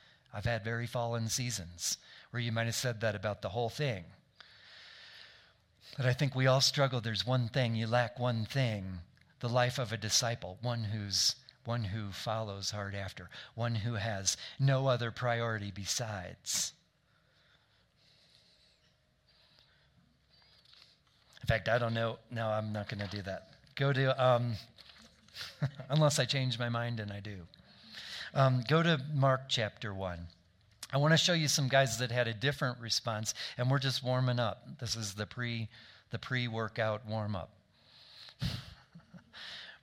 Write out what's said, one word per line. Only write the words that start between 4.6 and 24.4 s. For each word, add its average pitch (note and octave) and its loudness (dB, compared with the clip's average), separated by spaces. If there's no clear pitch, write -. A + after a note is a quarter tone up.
But B2+ 0
I B2+ 6
think C3 0
we C3 4
all C3 8
struggle. C3 2
There's G#2+ -2
one B2 2
thing, A#2 2
you A2+ 0
lack A#2 2
one A#2+ 0
thing, G#2 -2
the A#2+ -2
life B2 2
of A2 -4
a A2+ -2
disciple, G#2 -2
one A#2 -2
who's, G2+ 0
one A#2 -2
who G2+ -4
follows G#2+ -4
hard G2+ -4
after, F#2+ -8
one A#2 -2
who A2+ -2
has G2 -2
no C3+ 4
other A#2+ 2
priority A#2 -2
besides. F#2+ -4
In - -14
fact, A2 2
I A#2 6
don't A#2 0
know. A2+ 0
No, A2+ -2
I'm G#2+ -2
not G#2 -4
gonna G#2 -4
do G2+ -6
that. F#2+ -10
Go C#3 2
to, C3 2
um, A#2+ 4